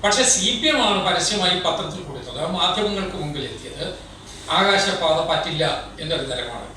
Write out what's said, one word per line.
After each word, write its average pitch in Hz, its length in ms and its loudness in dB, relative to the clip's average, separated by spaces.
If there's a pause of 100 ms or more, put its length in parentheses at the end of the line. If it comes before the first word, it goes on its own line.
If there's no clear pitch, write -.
പക്ഷേ 208 200 4 (100)
സി 190 160 2 (100)
പി 311 120 2
എം 277 160 2
ആണ് 196 200 2
പരസ്യമായി 180 480 2 (100)
പത്രത്തിൽ 180 440 -2
കൊടുത്തത്, 135 340 -10
ആ 170 40 -2 (100)
മാധ്യമങ്ങൾക്ക് 190 640 0
മുമ്പിൽ 147 280 -4
എത്തിയത് - 360 -8 (720)
ആകാശപാത 185 600 4 (140)
പറ്റില്ല 156 320 0 (400)
എന്നൊരു 160 280 -2
തരമാണ്. 123 460 -6